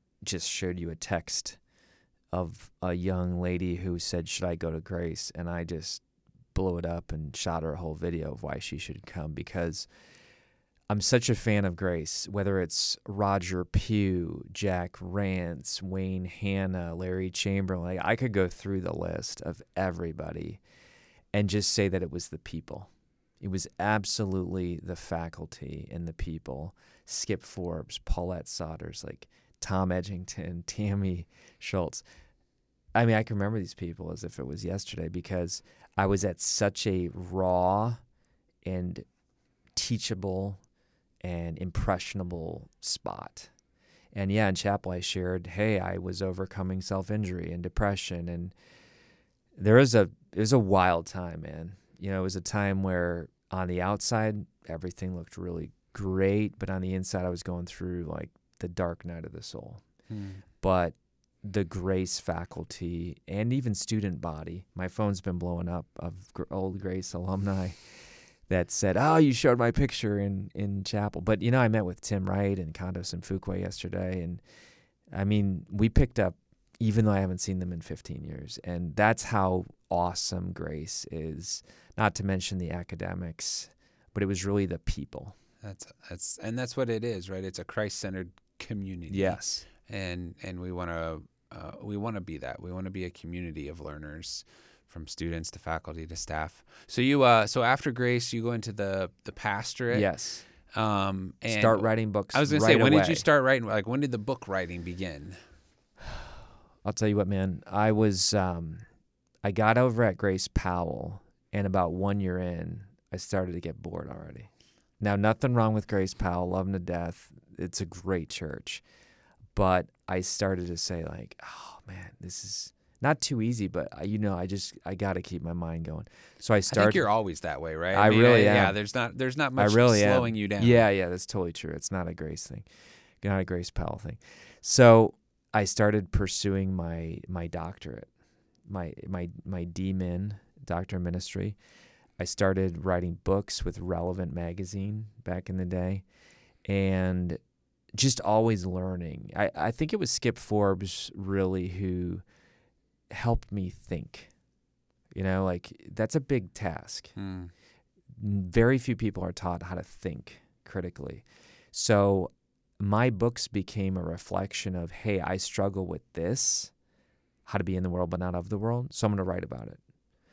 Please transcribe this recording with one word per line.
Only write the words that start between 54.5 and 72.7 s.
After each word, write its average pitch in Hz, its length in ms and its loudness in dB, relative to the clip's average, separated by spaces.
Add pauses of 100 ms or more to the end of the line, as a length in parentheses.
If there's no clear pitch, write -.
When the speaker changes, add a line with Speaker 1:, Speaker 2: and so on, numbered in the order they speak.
Speaker 1:
everything 90 500 -6
looked 82 200 -12
really 85 340 -6 (200)
great, 98 640 2
but - 120 -6
on 92 120 -2
the 92 120 -2
inside, 92 320 -2
I 90 40 0
was 87 140 -4
going 87 220 -6
through, 90 400 -6
like, 76 240 -8 (300)
the 90 100 -6
dark 87 340 -4
night 82 220 -10
of - 80 -12
the - 100 -12
soul. - 380 -14 (260)
Speaker 2:
Hmm. 104 200 -8 (340)
Speaker 1:
But 90 320 4 (500)
the 101 220 0
Grace 92 540 0
faculty 85 960 -6 (100)
and 110 240 0
even 127 240 0
student 101 460 -2
body, 82 440 -8 (100)
my 90 120 -4
phone's 101 340 -2
been 92 160 -4
blowing 87 300 -2
up, 85 180 -4 (120)
of 87 160 -8 (200)
gr-, - 180 -8
old 95 280 -4
Grace 92 340 -6
alumni 95 560 -2 (800)
that 90 220 2
said, 101 260 2
"Oh, 160 200 6
you 151 140 8
showed 123 280 6
my 117 120 4
picture 110 480 0
in, 98 360 -2
in 98 280 -2
chapel." 104 380 -2
But, 98 200 2
you 117 100 4
know, 131 80 6
I 123 80 6
met 107 180 4
with 90 160 -6
Tim 95 280 -2
Wright 98 280 2
and 80 160 -6